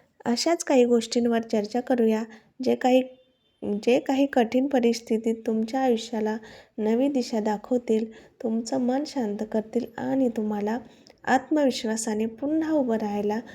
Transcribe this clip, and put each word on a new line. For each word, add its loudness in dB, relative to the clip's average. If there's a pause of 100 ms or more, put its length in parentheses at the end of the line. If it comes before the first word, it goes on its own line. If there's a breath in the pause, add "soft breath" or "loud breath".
(240 soft breath)
अशाच 0
काही 6
गोष्टींवर 2
चर्चा -2
करूया, 2 (400 loud breath)
जे 2
काही, 4 (640)
जे 2
काही 0
कठीण 2
परिस्थितीत 0 (120)
तुमच्या -2
आयुष्याला 0 (420 loud breath)
नवी 2
दिशा -2
दाखवतील, -2 (300 loud breath)
तुमचं -2
मन 0
शांत -4 (140)
करतील -2 (140)
आणि 0
तुम्हाला -4 (460 loud breath)
आत्मविश्वासाने 0
पुन्हा -2
उभं 2
राहायला -2 (140 loud breath)